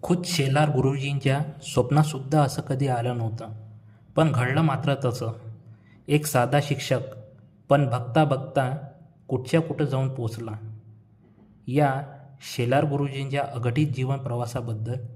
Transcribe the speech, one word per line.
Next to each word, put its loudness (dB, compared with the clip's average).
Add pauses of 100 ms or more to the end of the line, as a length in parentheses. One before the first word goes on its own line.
खुद्द 0
शेलार 2
गुरुजींच्या 2 (240)
स्वप्नातसुद्धा 2
असं 0
कधी -2
आलं 0
नव्हतं, -6 (680)
पण 4
घडलं 2
मात्र 2 (120)
तसं. -2 (760)
एक 2
साधा 4
शिक्षक, -2 (720)
पण 6
बघता 2
बघता 0 (520)
कुठच्या 0
कुठं -2
जाऊन -2
पोचला. -6 (1160)
या 2 (540)
शेलार 2
गुरुजींच्या -2 (100)
अघटित 0
जीवन -2
प्रवासाबद्दल -4 (200)